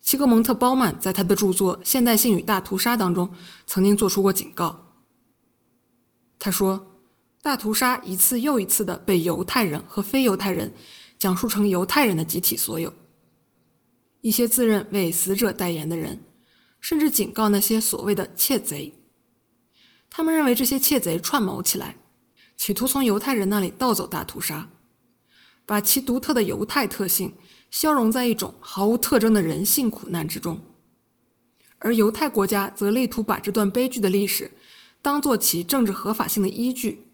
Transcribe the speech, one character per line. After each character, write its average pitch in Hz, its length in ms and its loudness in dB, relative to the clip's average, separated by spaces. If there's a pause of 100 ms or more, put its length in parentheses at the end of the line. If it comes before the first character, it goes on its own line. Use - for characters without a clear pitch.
西 - 180 0
格 285 80 4
蒙 233 160 6
特· 240 140 2
褒 254 180 4
曼 254 240 2
在 190 140 -2
他 185 100 0
的 185 140 2
著 190 160 2
作 185 320 0
《现 254 200 2
代 233 120 4
性 220 200 4
与 - 60 0
大 196 180 0
屠 190 160 -6
杀》 240 200 0
当 185 180 0
中 180 160 -2 (380)
曾 190 160 2
经 202 120 6
做 202 140 2
出 202 100 0
过 190 120 4
警 - 200 -4
告。 - 440 -8 (1400)
他 202 100 -4
说， 190 480 -2 (420)
大 285 160 -2
屠 214 160 -4
杀 247 260 2
一 185 180 -8
次 233 240 2
又 277 180 2
一 190 80 0
次 - 180 0
地 180 140 -4
被 180 240 2
犹 170 220 -2
太 240 180 0
人 160 240 -2
和 - 160 -6
非 269 220 0
犹 202 120 2
太 190 140 -2
人 175 240 -4 (460)
讲 185 160 2
述 240 100 -2
成 208 220 0
犹 185 180 0
太 294 180 2
人 196 120 2
的 160 80 0
集 160 160 -4
体 - 160 -2
所 - 240 -4
有。 165 120 -6 (1300)
一 233 60 -2
些 233 200 2
自 233 180 2
认 208 240 2
为 185 220 0
死 190 240 -2
者 208 160 0
代 180 180 -4
言 156 180 -6
的 170 80 -4
人， - 280 -8 (560)
甚 - 180 -2
至 302 100 4
警 - 240 0
告 220 180 0
那 202 100 4
些 220 200 0
所 - 220 -4
谓 208 100 0
的 190 220 -4
窃 - 240 0
贼。 - 340 -8 (1160)
他 320 140 -6
们 320 100 2
认 311 100 2
为 247 80 4
这 247 120 2
些 269 160 0
窃 269 180 2
贼 170 220 -2
串 277 200 0
谋 190 220 -4
起 - 160 -2
来， - 180 -10 (600)
企 - 180 -4
图 254 140 -2
从 277 160 0
犹 208 160 2
太 277 140 -2
人 196 140 0
那 208 120 2
里 180 100 -2
盗 247 240 0
走 - 100 -4
大 165 200 -8
屠 - 160 -12
杀， 156 280 -8 (960)
把 208 160 0
其 208 200 0
独 262 180 -2
特 262 160 -2
的 240 80 4
犹 196 220 -2
太 285 240 -2
特 - 180 -4
性 185 260 -2 (400)
消 311 200 0
融 233 200 4
在 247 140 0
一 226 80 2
种 - 260 -6
毫 - 260 -2
无 226 100 4
特 247 220 2
征 220 140 4
的 214 80 4
人 160 260 -2
性 247 240 2
苦 - 200 -12
难 165 180 -4
之 - 100 -8
中。 165 220 -6 (1160)
而 220 140 -2
犹 220 200 4
太 294 160 -2
国 196 180 0
家 196 240 0
则 202 220 -2
力 247 160 2
图 - 140 -4
把 208 180 -2
这 202 100 -6
段 202 180 2
悲 247 200 0
剧 254 100 -6
的 196 100 2
历 196 160 2
史 - 280 -4 (480)
当 285 200 0
作 277 160 2
其 170 280 0
政 262 200 0
治 202 60 0
合 196 240 -4
法 - 140 -4
性 - 120 -2
的 190 80 2
依 240 240 -2
据 - 420 -6